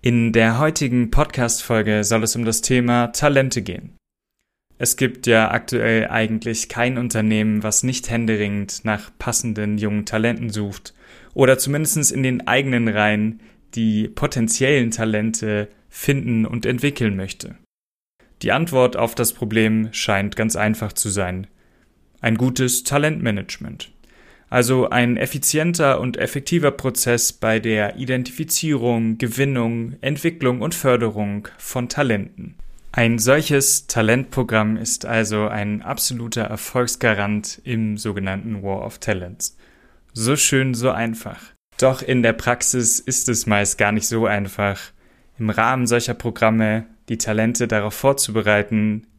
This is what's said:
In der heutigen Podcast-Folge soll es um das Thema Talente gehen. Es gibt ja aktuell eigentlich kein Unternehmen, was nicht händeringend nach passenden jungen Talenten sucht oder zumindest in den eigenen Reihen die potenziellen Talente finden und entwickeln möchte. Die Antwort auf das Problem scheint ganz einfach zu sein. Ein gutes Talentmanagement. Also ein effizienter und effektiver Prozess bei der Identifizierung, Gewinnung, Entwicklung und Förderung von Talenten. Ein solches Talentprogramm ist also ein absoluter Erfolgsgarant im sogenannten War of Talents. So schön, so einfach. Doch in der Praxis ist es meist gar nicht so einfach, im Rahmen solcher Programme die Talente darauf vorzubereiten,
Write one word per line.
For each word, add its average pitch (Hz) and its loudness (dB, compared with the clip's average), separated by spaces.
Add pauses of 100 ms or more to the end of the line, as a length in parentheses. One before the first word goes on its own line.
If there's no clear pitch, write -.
In 117 2
der 113 4
heutigen 127 0
Podcast-Folge 110 2
soll 110 2
es - -2
um 120 -2
das 113 0
Thema 120 2
Talente 135 2
gehen. - -10 (840)
Es - -2
gibt 127 0
ja 113 6
aktuell 113 0
eigentlich 113 -2
kein 123 -2
Unternehmen, 110 2
was 107 0
nicht 123 -4
händeringend 104 -2
nach 107 -4
passenden 107 -2
jungen 104 -2
Talenten 113 -2
sucht 101 -8 (400)
oder 131 6
zumindest 147 0
in 135 -2
den 127 0
eigenen 123 2
Reihen 107 0 (340)
die 110 2
potenziellen 131 0
Talente 110 -2 (220)
finden 120 0
und 113 -4
entwickeln 120 0
möchte. - -10 (840)
Die - 0
Antwort 131 2
auf 113 -2
das 117 0
Problem 110 0
scheint 98 -2
ganz 110 -2
einfach 107 -2
zu - -4
sein. 92 -4 (760)
Ein 113 2
gutes 127 0
Talentmanagement. 143 -2 (560)
Also 123 2
ein 120 2
effizienter 151 0
und 127 -4
effektiver 147 0
Prozess 123 0
bei 110 0
der 107 0
Identifizierung, 123 -2
Gewinnung, 117 -2
Entwicklung 139 0
und 147 -2
Förderung 107 0 (100)
von 123 -6
Talenten. 107 -2 (380)
Ein 117 2
solches 139 2
Talentprogramm 113 2
ist - -4
also 107 0
ein 104 -4
absoluter 117 -4
Erfolgsgarant 107 -2
im 110 -2
sogenannten 98 -4
War 98 -4
of - -12
Talents. 92 -6 (560)
So 117 0
schön, 131 2
so 120 0
einfach. 113 -6 (380)
Doch 131 4
in 127 2
der 113 4
Praxis 120 0
ist - -2
es 113 0
meist 104 2
gar 104 4
nicht 107 0
so 113 2
einfach, 101 -2 (600)
im 110 0
Rahmen 120 2
solcher 120 0
Programme 110 2 (240)
die 113 -2
Talente 113 0
darauf 107 0
vorzubereiten, 107 2 (120)